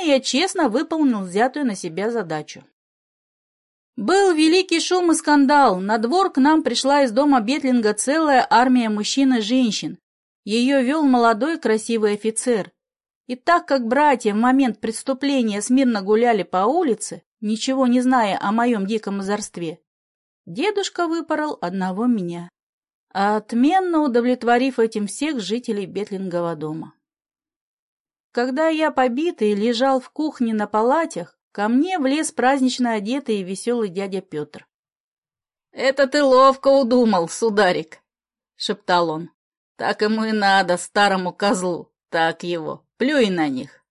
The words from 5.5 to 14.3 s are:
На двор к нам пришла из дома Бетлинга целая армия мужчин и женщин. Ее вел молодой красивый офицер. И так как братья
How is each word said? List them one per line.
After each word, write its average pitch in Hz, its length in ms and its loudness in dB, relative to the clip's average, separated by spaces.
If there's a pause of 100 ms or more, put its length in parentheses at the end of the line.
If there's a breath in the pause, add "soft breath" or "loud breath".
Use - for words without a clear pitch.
На 208 180 -2
двор 311 340 0
к - 60 -6
нам 294 260 4
пришла 269 400 0
из 247 80 0
дома 269 280 2
Бетлинга 240 540 0
целая 285 560 2
армия 247 400 4
мужчин 247 460 0
и 226 60 0
женщин. 220 560 -2 (460)
Ее 247 380 2
вел 294 220 0
молодой 247 540 2
красивый 220 560 0
офицер. 220 580 -4 (540)
И 254 100 -10
так 339 300 0
как 262 220 0
братья 254 460 2